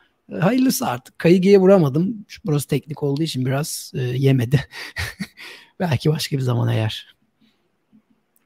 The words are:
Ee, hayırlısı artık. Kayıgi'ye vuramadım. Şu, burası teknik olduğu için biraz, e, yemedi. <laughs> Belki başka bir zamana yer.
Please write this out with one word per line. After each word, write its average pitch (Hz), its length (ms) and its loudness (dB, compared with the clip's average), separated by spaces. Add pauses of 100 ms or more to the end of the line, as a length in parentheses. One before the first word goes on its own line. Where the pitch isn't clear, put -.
(320)
Ee, - 40 -10
hayırlısı 240 520 0
artık. - 320 -8
Kayıgi'ye 190 380 6
vuramadım. 185 720 4
Şu, - 180 -20
burası 143 220 -2
teknik 147 360 -6
olduğu 143 200 -2
için 131 220 -4
biraz, 135 500 -6
e, 143 60 -6
yemedi. 131 600 2 (580)
<laughs> - 600 -16
Belki 156 300 -2
başka 151 280 -2
bir 131 40 -4
zamana 120 320 0
yer. 110 420 -4 (1300)